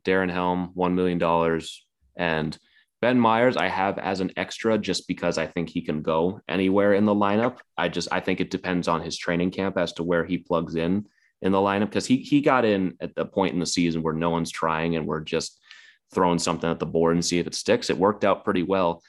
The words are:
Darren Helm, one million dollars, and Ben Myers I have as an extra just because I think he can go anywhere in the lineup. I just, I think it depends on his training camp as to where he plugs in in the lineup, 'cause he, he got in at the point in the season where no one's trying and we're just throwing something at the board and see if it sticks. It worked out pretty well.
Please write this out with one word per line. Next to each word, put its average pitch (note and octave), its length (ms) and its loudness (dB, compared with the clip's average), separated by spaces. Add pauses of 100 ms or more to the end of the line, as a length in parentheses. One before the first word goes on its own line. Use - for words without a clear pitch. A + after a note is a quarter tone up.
Darren F#2+ 260 2
Helm, F2+ 420 -2
one F2+ 220 0
million F2+ 220 2
dollars, E2 680 0 (300)
and D#2+ 400 -2 (460)
Ben B2 180 4
Myers A#2 380 4
I E2+ 100 2
have F#2+ 300 -2
as F#2+ 220 -4
an F2+ 180 -2
extra A2 400 -2
just F#2+ 300 -4
because F2 320 -2
I D#2 80 -2
think E2 220 -6
he E2+ 120 -6
can D2+ 220 -6
go E2 440 0
anywhere G2 460 2
in G2+ 120 4
the G#2 100 2
lineup. G#2 420 2 (180)
I F2 140 -2
just, E2+ 220 -4
I F#2 80 0
think F#2 200 -2
it F2 120 -4
depends F2+ 360 -2
on E2 140 0
his E2 160 -8
training F2 340 -2
camp F#2+ 260 -4
as F2 160 -2
to E2+ 100 -8
where E2+ 200 0
he E2+ 140 -4
plugs E2 380 -4
in F2+ 300 0 (360)
in F#2+ 100 0
the G2 60 2
lineup, G2+ 340 0
'cause G2+ 140 -2
he, B2+ 120 2
he C#3+ 240 2
got C3 240 4
in F#2+ 360 0
at E2+ 140 -10
the E2 100 -4
point F2+ 280 0
in F2 60 0
the E2 60 0
season E2 380 0
where D#2+ 100 -2
no E2 160 0
one's E2 220 -2
trying E2 440 -2
and D#2 120 -4
we're D#2 140 -4
just D#2 380 -6 (540)
throwing F2 240 4
something E2+ 320 -2
at E2 100 -2
the - 60 -4
board E2 300 2
and E2+ 100 0
see F2 140 0
if D#2+ 80 -2
it E2 80 -8
sticks. - 340 0
It C2+ 80 -2
worked G2+ 260 2
out G2 200 2
pretty F#2+ 200 0
well. F2+ 460 0